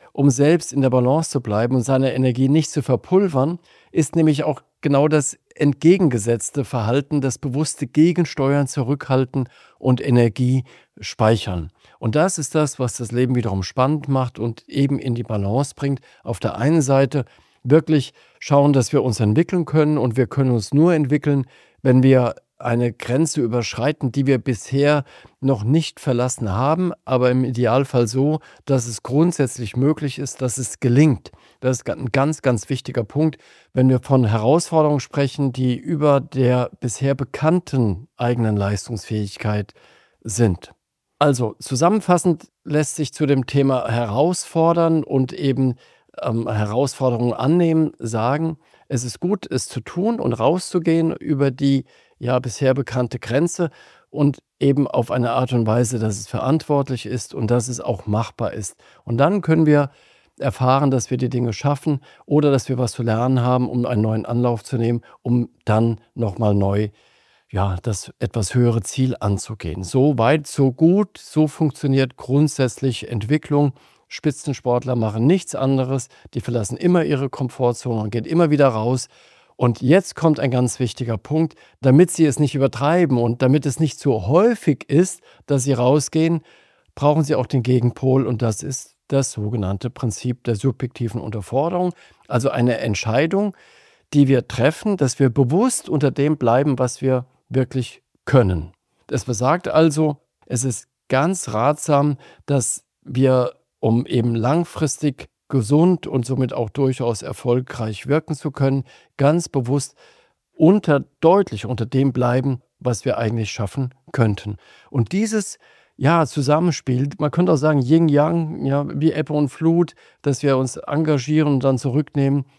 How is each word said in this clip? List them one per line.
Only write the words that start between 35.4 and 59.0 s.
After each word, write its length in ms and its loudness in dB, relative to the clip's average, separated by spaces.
die 240 -2
über 420 0
der 600 0
bisher 360 -2
bekannten 920 -2
eigenen 400 0
Leistungsfähigkeit 1160 -4
sind. 520 0
Also 400 0
zusammenfassend 880 0
lässt 320 -2
sich 180 -6
zu 120 -4
dem 220 2
Thema 400 0
herausfordern 1160 0
und 300 -2
eben, 420 0
ähm, 260 -4
Herausforderungen 840 -2
annehmen 640 0
sagen, 580 -2
es 160 -4
ist 160 -10
gut, 300 -4
es 180 -6
zu 140 -10
tun 380 -4
und 140 -2
rauszugehen 800 0
über 400 -2
die, 340 0
ja, 200 0
bisher 340 0
bekannte 460 -4
Grenze 500 -2
und 300 0
eben 280 2
auf 240 -2
eine 200 0
Art 220 -2
und 140 2
Weise, 320 0
dass 200 -4
es 80 -16
verantwortlich 800 -2
ist 280 -8
und 180 -2
dass 160 0
es 140 -8
auch 240 -6
machbar 480 -4
ist. 220 -10